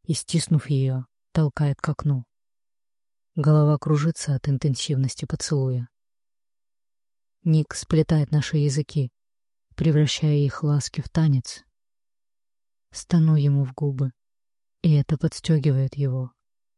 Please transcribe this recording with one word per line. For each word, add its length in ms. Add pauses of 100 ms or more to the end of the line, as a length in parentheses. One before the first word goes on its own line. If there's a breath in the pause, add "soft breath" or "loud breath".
и, 100
стиснув 560
ее, 360 (260)
толкает 480
к 80
окну. 380 (1080)
Голова 420
кружится 580
от 140
интенсивности 760
поцелуя. 640 (1600)
Ник 320
сплетает 560
наши 260
языки, 520 (680)
превращая 600
их 280
ласки 360
в 80
танец. 560 (1300)
Стану 460
ему 260
в 100
губы, 380 (680)
и 140
это 220
подстегивает 800
его. 380 (440)